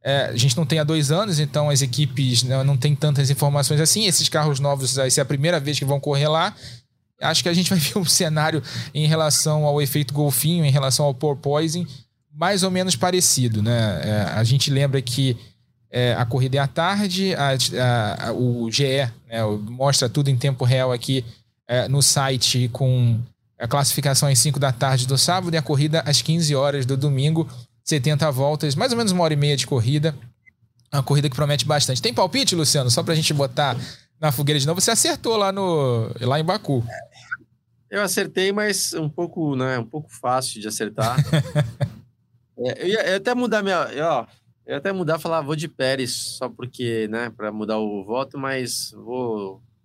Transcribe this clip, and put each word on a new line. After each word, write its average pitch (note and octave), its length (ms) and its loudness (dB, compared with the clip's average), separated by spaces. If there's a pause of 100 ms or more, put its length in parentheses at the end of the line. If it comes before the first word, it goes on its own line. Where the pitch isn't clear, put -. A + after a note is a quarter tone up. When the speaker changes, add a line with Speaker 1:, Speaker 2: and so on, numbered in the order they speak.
Speaker 1:
é, C#3 220 0
a A#2 100 -6
gente A#2+ 220 2
não E3 80 0
tem D#3+ 140 0
há D3+ 40 0
dois D3 280 0
anos, F3+ 280 0
então D3 300 0
as C#3+ 120 2
equipes B2+ 640 0
não, B2+ 180 0
não C#3 140 2
têm D3 180 2
tantas C#3 360 0
informações C#3+ 500 0
assim. G#3 260 2
Esses - 220 2
carros D3+ 320 0
novos, C3+ 360 0
vai C3 140 0
ser D3 120 2
a C3+ 40 2
primeira D3+ 320 0
vez C#3+ 220 -2
que C#3+ 60 -2
vão C#3 120 4
correr C#3+ 300 0
lá. D#3+ 260 2 (680)
Acho D#3 200 0
que - 60 0
a F3 60 2
gente F3 160 2
vai F#3+ 100 2
<laughs> - 0 -
ver C#3+ 180 -2
um F#3+ 60 0
cenário D#3 580 2 (320)
em D3+ 140 0
relação D3+ 560 2
ao D3 180 2
efeito C#3+ 320 -2
golfinho, D3+ 520 2
em C3+ 60 4
relação C#3 340 2
ao C#3 80 2
porpoising, D#3 760 -2 (420)
mais F3 340 0
ou F#3+ 60 0
menos F#3 280 0
parecido, C3+ 640 2
né? G#2+ 420 0
É, G#2+ 180 0 (120)
a A2 100 2
gente C3 260 4
lembra C#3 320 2
que, B2 360 0 (520)
é, B2 260 0
a A#2 100 0
corrida C3 320 0
é - 20 2
à C#3 80 0
tarde, F#3+ 680 0
a, C#3 160 0
a, A#2+ 760 0
a, A#2 60 -4
o A#2+ 360 0
G A#2 140 0
E, C3+ 280 0 (180)
né, A2+ 160 -2
o, G#2+ 120 -2
mostra B2 520 0
tudo C#3 200 0
em C3+ 60 4
tempo C3 300 0
real C3 260 2
aqui, B2 320 -2 (420)
é, A#2+ 220 0
no C#3 140 2
site C3 720 2
com B2+ 440 2 (420)
a A#2+ 80 -6
classificação C#3 600 2
às C3 120 4
cinco C#3 200 2
da C#3 120 2
tarde C3 340 2
do B2+ 140 0
sábado F3 340 0
e D#3+ 40 2
a D#3+ 40 2
corrida D3+ 380 2
às C#3+ 200 0
quinze D#3 360 2
horas C#3 280 2
do C3+ 140 0
domingo, D3 500 2 (360)
setenta D3+ 480 0
voltas, C#3+ 420 0
mais A#3 180 0
ou A#3 60 0
menos A3+ 140 2
uma F3+ 120 2
hora D#3 120 2
e - 20 0
meia D3 180 2
de - 120 -4
corrida. D3 480 0 (760)
Uma C#3 120 0
corrida C#3+ 260 2
que B2+ 60 -6
promete D3 280 0
bastante. C#3 380 0
Tem - 100 -2
palpite, G3 440 0
Luciano? C#3+ 340 2
Só D#3+ 140 2
pra E3+ 100 0
gente D#3+ 220 0
botar C#3 420 0 (420)
na D3+ 120 0
fogueira C#3+ 280 0
de C3+ 60 0
novo. F3 160 0
Você - 80 2
acertou A#3 480 0
lá G3 140 2
no, C#3+ 600 0 (100)
lá C3 180 0
em D#3+ 40 0
Baku. D3 400 0 (1040)
Speaker 2:
Eu G3 140 -4
acertei, F#3+ 500 0
mas G#3 420 0
um D#3+ 140 -2
pouco, D#3+ 480 -2
né, B2+ 220 0
um A2+ 80 -2
pouco D3+ 240 -10
fácil B2+ 500 -4
de G#2 80 -8
acertar. A2 500 -2
Speaker 1:
<laughs> - 840 -2 (600)
Speaker 2:
É, B2 200 -4
eu F3 40 -2
ia, G#3 140 0
eu D#3+ 100 0
ia F#3+ 60 2
até G3+ 160 -2
mudar A3 300 0
minha, G3 120 0 (160)
eu, C#3+ 140 -4
ó, C3 200 0 (420)
eu C3 60 -6
ia C#3+ 40 -4
até F#3+ 140 -4
mudar, E3 260 -2
falar, D#3+ 240 -2
"Vou D3 140 -4
de D#3 120 -6
Pérez", C3 440 -2
só - 360 -8
porque, A#2+ 600 -4
né, A2+ 280 -6
pra G#2+ 160 -6
mudar G#2+ 280 -4
o G#2 260 -4
voto, C3+ 320 -6
mas C3+ 540 -6
vou G#2+ 720 -8 (240)